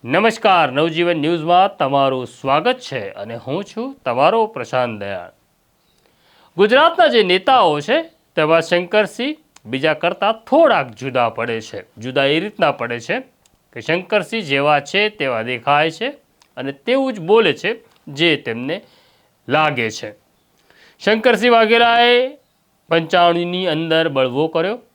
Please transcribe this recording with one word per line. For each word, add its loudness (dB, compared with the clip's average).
નમસ્કાર, 2
નવજીવન 0
ન્યૂઝમાં 0
તમારું 0
સ્વાગત -2
છે -10
અને -12
હું -8
છું -10
તમારો 2
પ્રશાંત -6
દયાળ. -10
ગુજરાતના 4
જે 2
નેતાઓ 2
છે -2
તેમાં 2
શંકરસિંહ -2
બીજા -2
કરતાં -2
થોડાક 2
જુદા -2
પડે -6
છે. -14
જુદા -2
એ 2
રીતના 0
પડે -6
છે -4
કે -14
શંકરસિંહ -4
જેવા 2
છે -2
તેવા -4
દેખાય 0
છે -8
અને -8
તેવું -2
જ -12
બોલે 2
છે -6
જે 0
તેમને -8
લાગે 0
છે. -14
શંકરસિંહ 2
વાઘેલાએ 4
પંચાણુંની 2
અંદર 0
બળવો 0
કર્યો -4